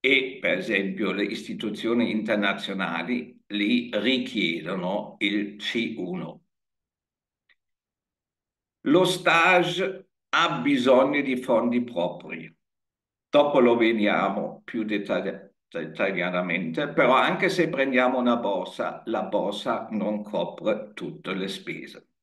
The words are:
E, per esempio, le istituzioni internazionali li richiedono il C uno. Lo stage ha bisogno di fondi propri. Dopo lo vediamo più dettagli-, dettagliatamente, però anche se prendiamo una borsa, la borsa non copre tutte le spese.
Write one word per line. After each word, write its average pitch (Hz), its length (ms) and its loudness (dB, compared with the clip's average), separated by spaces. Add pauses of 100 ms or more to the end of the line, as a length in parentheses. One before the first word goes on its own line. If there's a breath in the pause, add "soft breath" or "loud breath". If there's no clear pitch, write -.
E, 131 400 0
per 87 160 0
esempio, 98 560 -2
le 101 120 0
istituzioni 113 840 -2
internazionali 98 1300 -2 (100)
li 107 440 0
richiedono 98 1300 -2
il 101 380 -2
C - 420 -4
uno. 90 460 -8 (2500)
Lo 170 180 6
stage 175 1040 2 (220)
ha 156 300 2
bisogno 135 600 4
di 131 160 0
fondi 120 480 0
propri. 82 720 -6 (720)
Dopo 143 320 6
lo 120 160 6
vediamo 101 880 2
più 110 200 -6
dettagli-, 98 680 -4 (220)
dettagliatamente, 90 1200 -2
però 131 220 4
anche 170 340 2
se 170 200 2
prendiamo 127 500 2
una 120 180 2
borsa, - 720 -4
la 107 180 -2
borsa 101 680 -2
non 104 320 -2
copre - 720 -4
tutte 113 400 -8
le 95 140 -4
spese. - 640 -12 (120)